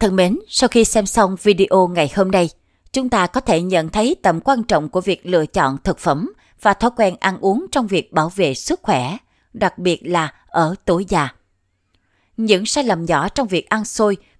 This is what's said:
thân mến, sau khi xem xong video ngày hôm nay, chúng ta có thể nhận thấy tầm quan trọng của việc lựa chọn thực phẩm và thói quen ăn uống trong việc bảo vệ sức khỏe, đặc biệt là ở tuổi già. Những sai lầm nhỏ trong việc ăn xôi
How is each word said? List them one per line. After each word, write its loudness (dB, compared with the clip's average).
thân 2
mến, 2
sau 0
khi 4
xem 0
xong 2
video 4
ngày -2
hôm 0
nay, 2
chúng -4
ta 0
có -4
thể 0
nhận 0
thấy 0
tầm 2
quan 0
trọng 0
của -2
việc -4
lựa 2
chọn -2
thực -2
phẩm -2
và 4
thói 0
quen 0
ăn -2
uống 0
trong 0
việc -4
bảo 0
vệ -2
sức -6
khỏe, -2
đặc -4
biệt -2
là -4
ở 0
tuổi 0
già. 0
Những 0
sai -2
lầm -2
nhỏ 0
trong -4
việc -4
ăn -4
xôi -2